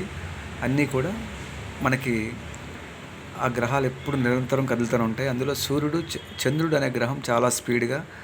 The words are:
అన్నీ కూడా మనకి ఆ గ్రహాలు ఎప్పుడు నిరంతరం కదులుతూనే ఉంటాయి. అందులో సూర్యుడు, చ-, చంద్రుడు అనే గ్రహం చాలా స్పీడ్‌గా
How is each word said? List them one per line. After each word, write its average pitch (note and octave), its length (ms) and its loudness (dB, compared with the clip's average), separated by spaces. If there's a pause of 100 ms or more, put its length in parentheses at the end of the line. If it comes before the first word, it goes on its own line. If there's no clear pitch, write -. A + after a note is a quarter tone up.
(600)
అన్నీ C3+ 240 4
కూడా C3+ 260 0 (720)
మనకి C3 320 2 (1300)
ఆ B2+ 60 2
గ్రహాలు B2 380 2
ఎప్పుడు C#3 300 -2
నిరంతరం B2+ 500 4
కదులుతూనే A#2+ 380 2
ఉంటాయి. A#2+ 260 0
అందులో C3 260 0
సూర్యుడు, D3 420 0
చ-, - 260 -6 (140)
చంద్రుడు D#3 380 2
అనే C#3 120 4
గ్రహం B2 420 0
చాలా A#2+ 200 6
స్పీడ్‌గా A#2+ 500 0 (240)